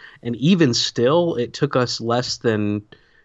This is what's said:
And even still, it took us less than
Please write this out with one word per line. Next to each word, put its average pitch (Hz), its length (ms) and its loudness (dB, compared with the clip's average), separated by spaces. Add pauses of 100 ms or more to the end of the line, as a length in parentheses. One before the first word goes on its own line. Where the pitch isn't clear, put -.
(240)
And 117 100 -4
even 151 400 2
still, 165 640 0
it 120 160 -4
took 143 240 -2
us 123 240 -2
less 120 380 -2
than 104 440 0 (420)